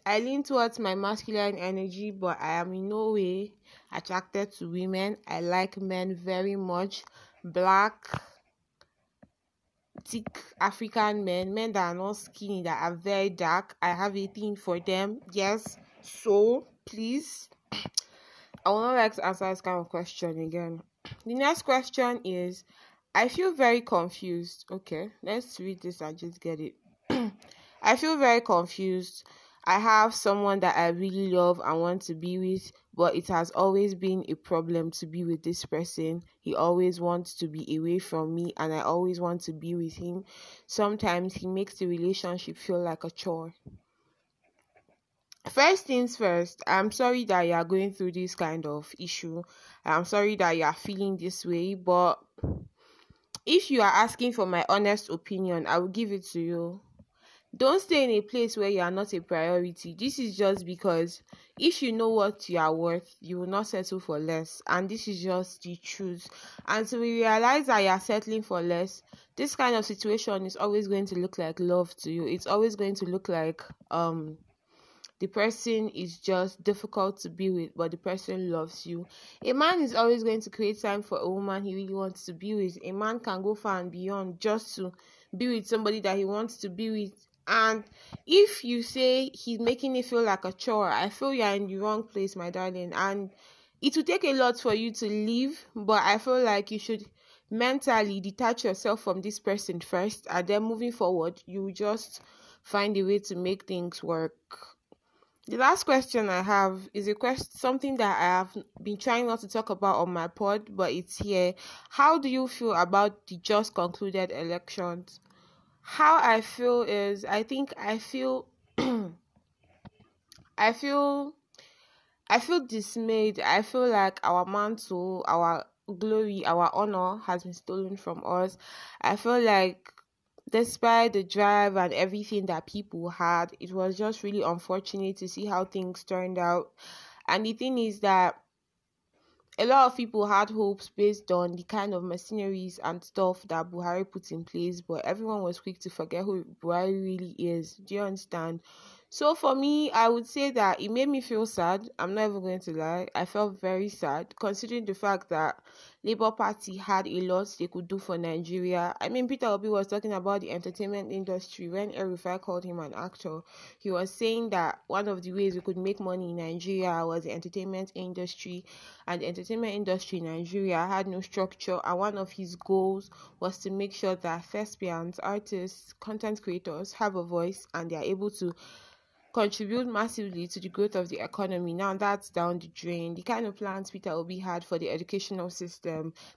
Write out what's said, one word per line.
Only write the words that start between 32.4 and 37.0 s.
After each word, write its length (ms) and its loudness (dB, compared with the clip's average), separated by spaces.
but 200 4
it 140 -2
has 240 2
always 420 4
been 340 0
a 60 -2
problem 580 -2
to 140 -8
be 180 -6
with 180 -2
this 220 -4
person. 600 -4
He 160 -4
always 440 4